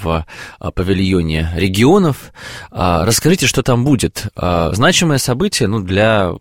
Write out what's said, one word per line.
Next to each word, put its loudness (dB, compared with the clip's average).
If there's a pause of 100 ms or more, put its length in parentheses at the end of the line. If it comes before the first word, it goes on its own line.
в, -2 (320)
а, -8
павильоне 0
регионов. 2 (400)
А, 0
расскажите, 2
что 0
там 2
будет? 0
А, 0
значимое 2
событие, -2
ну, -2
для 2